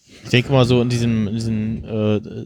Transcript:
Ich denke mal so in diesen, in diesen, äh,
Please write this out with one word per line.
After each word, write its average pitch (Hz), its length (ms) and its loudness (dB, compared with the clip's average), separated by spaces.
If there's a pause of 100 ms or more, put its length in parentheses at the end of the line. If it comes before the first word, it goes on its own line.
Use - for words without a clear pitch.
(240)
Ich - 60 -14
denke 123 220 2
mal 131 140 6
so 120 160 4
in 120 80 0
diesen, 117 380 0
in 101 80 -6
diesen, 113 500 -4
äh, 107 340 0 (260)